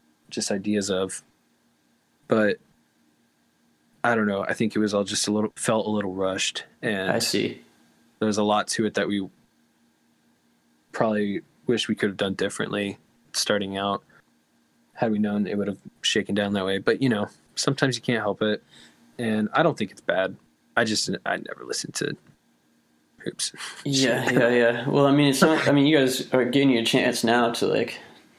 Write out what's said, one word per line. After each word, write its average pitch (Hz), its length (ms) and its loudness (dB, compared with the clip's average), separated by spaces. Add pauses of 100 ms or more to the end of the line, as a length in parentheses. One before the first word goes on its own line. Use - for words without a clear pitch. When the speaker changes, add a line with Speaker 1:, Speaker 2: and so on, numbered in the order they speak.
(300)
Speaker 1:
just - 220 -4
ideas 101 400 -2
of." 95 320 -4 (1040)
But 107 300 2 (1500)
I 120 120 2
don't 110 120 0
know. 98 160 -2
I - 100 -4
think 110 220 -2
it 110 40 0
was 104 160 2
all 101 80 2
just 101 240 -4
a 110 40 0
little, 107 240 0
felt 110 300 0
a 104 40 -6
little 101 240 -4
rushed, 95 500 -4 (180)
and 98 300 -2
Speaker 2:
I 113 80 2
see. - 420 -2 (580)
Speaker 1:
there 110 80 -2
was 104 120 0
a 107 40 2
lot 104 260 2
to 113 160 0
it 104 100 -2
that 101 120 0
we 98 200 -2 (1600)
probably 104 500 -2 (260)
wish 117 200 0
we 107 80 0
could 107 140 -2
have 95 80 -10
done 98 160 -2
differently 101 640 -4 (360)
starting 98 440 -2
out. 101 260 -2 (920)
Had 113 180 -2
we 104 80 -2
known, 104 280 0
it 92 100 -4
would 101 100 -2
have 95 100 -6 (240)
shaken 101 340 0
down 101 180 -2
that 98 120 -2
way. 95 120 -2
But, 113 240 0
you 131 80 2
know, 104 180 0 (280)
sometimes 135 400 0
you 120 60 -8
can't 117 200 -2
help 104 200 -2
it, 107 220 0 (540)
and 107 360 -2
I 156 100 2
don't 165 140 2
think 104 140 -4
it's - 100 -20
bad. 92 340 -2 (420)
I 117 60 4
just, 110 260 -2 (160)
I 92 120 -2
never - 280 -12
listened - 300 -8
to - 200 -4 (1080)
Hoops. - 300 -8 (300)
Speaker 2:
Yeah, 127 460 0
Speaker 1:
<laughs> - 20 0
Speaker 2:
yeah, 123 180 4
yeah. 120 400 2
Well, 143 160 4
I 139 60 6
mean, 147 160 6
it's 135 140 4
not, 160 260 4
I 143 40 4
mean, 143 140 6
you 156 120 6
guys 131 360 0
are 127 120 4
getting 139 240 4
your 113 160 2
chance 120 380 0
now 120 300 4
to, 98 140 -2
like, 110 320 -2 (400)